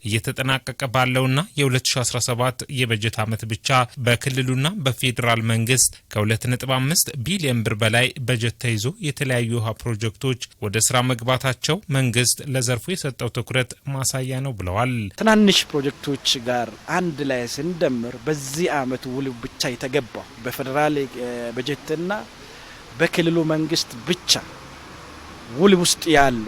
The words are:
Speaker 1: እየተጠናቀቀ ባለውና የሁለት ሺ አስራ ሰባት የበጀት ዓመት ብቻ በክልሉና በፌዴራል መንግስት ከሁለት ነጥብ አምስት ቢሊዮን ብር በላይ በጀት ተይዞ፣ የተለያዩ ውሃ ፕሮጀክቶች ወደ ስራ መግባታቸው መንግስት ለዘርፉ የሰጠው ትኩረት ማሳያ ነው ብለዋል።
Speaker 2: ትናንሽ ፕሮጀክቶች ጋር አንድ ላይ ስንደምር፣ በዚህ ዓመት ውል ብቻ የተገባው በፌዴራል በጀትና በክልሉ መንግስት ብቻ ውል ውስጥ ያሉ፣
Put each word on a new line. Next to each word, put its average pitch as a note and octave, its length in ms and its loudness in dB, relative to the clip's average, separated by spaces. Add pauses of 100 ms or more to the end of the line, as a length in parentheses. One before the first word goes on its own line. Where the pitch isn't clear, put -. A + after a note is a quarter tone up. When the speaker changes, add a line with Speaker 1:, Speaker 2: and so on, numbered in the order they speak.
Speaker 1:
እየተጠናቀቀ B2+ 840 -2
ባለውና C3 520 4 (160)
የሁለት C3 300 2
ሺ - 100 0
አስራ B2+ 240 0
ሰባት B2 380 0 (140)
የበጀት A#2 460 0
ዓመት A2 280 -2
ብቻ A2 240 -4 (280)
በክልሉና C3 720 0 (120)
በፌዴራል A#2+ 640 0
መንግስት A2+ 480 2 (180)
ከሁለት G#2+ 360 0
ነጥብ B2+ 260 -2
አምስት C3 380 2 (100)
ቢሊዮን C3+ 420 0
ብር A2 140 0
በላይ A#2 320 2 (120)
በጀት A#2+ 400 0
ተይዞ፣ A2+ 260 -2 (140)
የተለያዩ C3 540 -2
ውሃ A2 220 -2
ፕሮጀክቶች A#2 720 -4 (140)
ወደ G#2 200 -4
ስራ B2 220 4
መግባታቸው B2+ 760 0 (120)
መንግስት B2 580 2
ለዘርፉ B2+ 400 0
የሰጠው C3+ 440 -4
ትኩረት B2 400 -2 (180)
ማሳያ C3 520 -2
ነው C3+ 140 -4
ብለዋል። G2+ 400 0 (200)
Speaker 2:
ትናንሽ G#3+ 500 6
ፕሮጀክቶች C#3+ 600 -2 (160)
ጋር A#2+ 280 0 (180)
አንድ E3 340 0
ላይ B2+ 240 0
ስንደምር፣ C3+ 760 -2
በዚህ D3+ 520 -2
ዓመት C3 340 -2
ውል C3+ 220 -4 (100)
ብቻ C3 300 -10
የተገባው B2+ 580 -2 (120)
በፌዴራል C3+ 580 0 (540)
በጀትና D3 600 -4 (840)
በክልሉ E3+ 440 2 (100)
መንግስት D#3 440 0 (120)
ብቻ E3+ 300 0 (1160)
ውል F3 240 6
ውስጥ F3 320 2
ያሉ፣ C#3 280 6 (120)